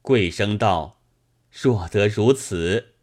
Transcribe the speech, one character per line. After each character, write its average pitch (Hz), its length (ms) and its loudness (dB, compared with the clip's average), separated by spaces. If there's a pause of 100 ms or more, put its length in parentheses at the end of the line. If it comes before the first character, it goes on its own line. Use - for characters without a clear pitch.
贵 107 300 2
生 101 260 -2
道 92 460 -2 (500)
：“若 110 340 0
得 104 220 0
如 107 240 2
此 95 720 -4